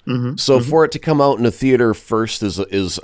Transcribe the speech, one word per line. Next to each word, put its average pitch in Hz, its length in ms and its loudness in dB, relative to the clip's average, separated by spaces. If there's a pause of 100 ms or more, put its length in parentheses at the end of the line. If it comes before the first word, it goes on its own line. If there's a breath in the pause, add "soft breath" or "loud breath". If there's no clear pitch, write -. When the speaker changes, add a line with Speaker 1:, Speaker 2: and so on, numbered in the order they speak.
Speaker 1:
Mm-hmm. 123 300 -4
Speaker 2:
So 131 240 2
Speaker 1:
Mm-hmm. 123 100 -2
Speaker 2:
for 160 140 4
it 156 80 0
to - 80 -10
come 151 220 0
out 139 180 2
in 120 60 2
a 113 60 2
theater 120 420 2
first 113 500 -4
is, 92 160 -4
is 95 440 -4